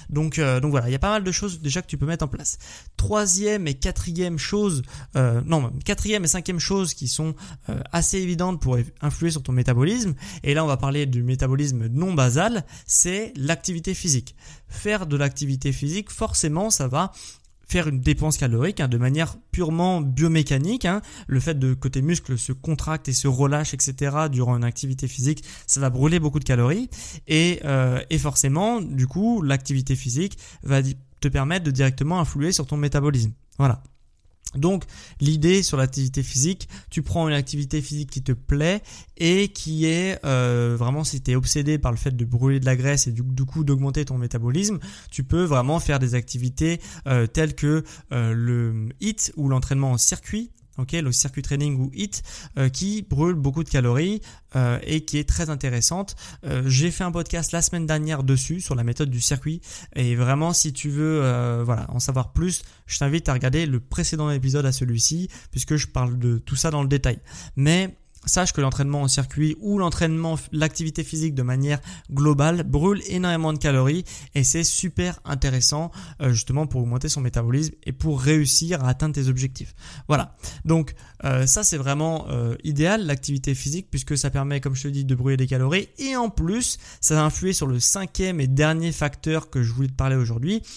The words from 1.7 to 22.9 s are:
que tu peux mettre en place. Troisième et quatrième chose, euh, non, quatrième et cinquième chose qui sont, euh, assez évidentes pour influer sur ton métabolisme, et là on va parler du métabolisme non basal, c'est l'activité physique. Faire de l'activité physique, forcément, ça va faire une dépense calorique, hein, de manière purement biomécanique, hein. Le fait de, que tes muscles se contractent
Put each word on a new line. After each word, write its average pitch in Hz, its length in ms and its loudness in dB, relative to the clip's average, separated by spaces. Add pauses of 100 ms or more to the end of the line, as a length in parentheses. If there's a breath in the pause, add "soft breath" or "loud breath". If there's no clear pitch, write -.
que - 60 -10
tu - 100 -6
peux 143 100 0
mettre 165 160 -2
en 143 60 -2
place. - 280 -6 (380 loud breath)
Troisième 202 720 0
et 139 80 0
quatrième 175 640 -2
chose, 196 420 0 (360 loud breath)
euh, 123 280 4
non, 151 260 0 (120)
quatrième 202 400 0
et 160 40 2
cinquième 180 320 -2
chose 190 340 0
qui 123 160 -6
sont, 156 260 -2 (340 loud breath)
euh, 131 100 -4 (120)
assez 170 260 0
évidentes 180 440 0
pour 127 160 2 (240)
influer 147 280 0
sur 156 140 -4
ton 127 80 -4
métabolisme, 135 640 2 (280 loud breath)
et 143 120 2
là 160 80 2
on 160 40 0
va 139 100 0
parler 143 280 0
du 123 160 0
métabolisme 131 680 0
non 160 260 0
basal, 156 520 2 (220 loud breath)
c'est 202 480 0
l'activité 165 580 -4
physique. 139 420 0 (320 loud breath)
Faire 208 380 -4
de 143 100 -2
l'activité 135 560 0
physique, 156 380 -4
forcément, 202 600 0
ça 135 160 0
va 160 240 0 (560 loud breath)
faire 170 200 2
une 135 140 0
dépense 151 360 2
calorique, 131 440 0
hein, 131 80 2
de 120 80 2
manière 135 400 2 (140)
purement 175 500 0
biomécanique, 151 840 2
hein. 190 180 0 (260 loud breath)
Le 135 120 2
fait 151 180 0
de, 131 160 2
que 131 140 -4
tes 131 140 -2
muscles 143 360 0
se - 140 -4
contractent 156 560 -4